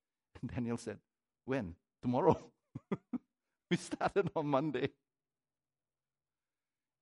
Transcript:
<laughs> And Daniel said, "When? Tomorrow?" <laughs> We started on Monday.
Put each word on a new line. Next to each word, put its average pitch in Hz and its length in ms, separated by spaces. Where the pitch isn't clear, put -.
<laughs> - 260
And 123 120
Daniel 117 240
said, 107 220
"When? 120 280
Tomorrow?" 127 360
<laughs> - 760
We 180 60
started - 600
on 151 100
Monday. 143 440